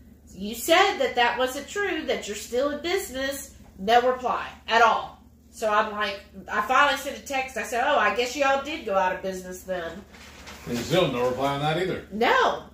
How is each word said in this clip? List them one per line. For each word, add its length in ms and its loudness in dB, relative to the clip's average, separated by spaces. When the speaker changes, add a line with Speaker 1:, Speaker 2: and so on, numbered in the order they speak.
Speaker 1:
you 220 -8
said 440 4
that 160 0
that 220 2
wasn't 300 -2
true, 360 -4
that 260 -4
you're 80 -8
still 320 -2
in 120 -4
business." 760 -4
No 240 4
reply 460 0
at 120 6
all. 400 2
So 180 -4
I'm 220 2
like, 300 -4
I 120 0
finally 360 4
sent 200 -8
a 40 -14
text. 360 -6
I 60 -4
said, 220 -2
"Oh, 140 4
I 160 2
guess 200 -2
y'all 280 2
did 220 -8
go 100 -2
out 180 2
of 80 -8
business 420 -10
then." 280 -6
Speaker 2:
And 80 -4
still 340 2
no 160 0
reply 280 0
on 40 -4
that 180 0
either. 360 -4
Speaker 1:
No, 500 2